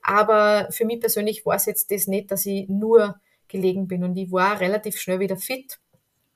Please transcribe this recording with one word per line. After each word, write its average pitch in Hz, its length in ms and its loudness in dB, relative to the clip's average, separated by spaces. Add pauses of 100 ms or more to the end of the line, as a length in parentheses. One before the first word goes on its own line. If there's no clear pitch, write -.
aber 208 680 4
für - 120 -4
mich 233 160 -2
persönlich 214 460 -2
war's 180 220 0
jetzt - 240 -4
das 196 160 -2
nicht, 196 240 -4
dass 190 140 -4
ich 196 220 -4
nur 208 540 4 (260)
gelegen 190 400 -2
bin 180 160 -4
und 180 140 -2
ich 190 160 -6
war 190 260 2
relativ 202 400 -2
schnell 185 220 -2
wieder 190 160 -2
fit. 262 420 -10 (560)